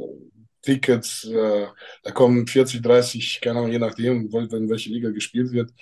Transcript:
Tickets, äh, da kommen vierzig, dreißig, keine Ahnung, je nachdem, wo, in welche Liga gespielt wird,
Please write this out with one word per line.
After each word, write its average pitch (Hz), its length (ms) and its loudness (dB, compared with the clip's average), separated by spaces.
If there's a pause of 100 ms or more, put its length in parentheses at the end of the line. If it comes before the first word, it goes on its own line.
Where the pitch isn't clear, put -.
(600)
Tickets, 131 640 0
äh, 107 420 0 (360)
da - 80 -10
kommen 123 360 4
vierzig, 127 340 2
dreißig, 120 600 2
keine 120 180 -2
Ahnung, 117 120 -2
je 117 80 -2
nachdem, 113 520 -2
wo, 113 80 -2
in 110 300 -4
welche 110 200 -4
Liga 117 220 -4
gespielt 120 400 -4
wird, 117 200 -2 (100)